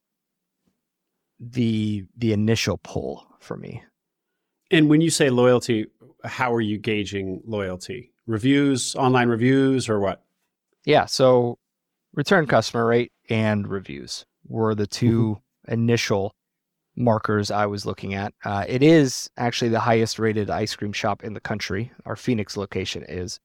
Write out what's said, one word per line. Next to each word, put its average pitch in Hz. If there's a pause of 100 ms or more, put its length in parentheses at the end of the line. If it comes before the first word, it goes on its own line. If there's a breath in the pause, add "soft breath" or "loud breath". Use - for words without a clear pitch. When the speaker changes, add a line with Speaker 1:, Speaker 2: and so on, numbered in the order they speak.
(1400)
Speaker 1:
the, 110 (100)
the 117
initial 107
pull - (120)
for -
me. - (880)
Speaker 2:
And 156
when 151
you 165
say 147
loyalty, 123 (360)
how 120
are 117
you 104
gauging 98
loyalty? 98 (140)
Reviews, 135
online 127
reviews, 131
or 104
what? 95 (600)
Speaker 1:
Yeah, 151
so 123 (560)
return 156
customer 117
rate 117 (160)
and 107
reviews 71 (240)
were 113
the 104
two 113 (320)
Speaker 2:
Mm-hmm. -
Speaker 1:
initial 117 (640)
markers 107
I 104
was 101
looking 104
at. 98 (120)
Uh, 101
it 127
is 151
actually 120
the 113
highest 113
rated 107
ice 101
cream 104
shop 101
in 104
the 104
country. 107 (160)
Our 113
Phoenix 110
location 92
is. 87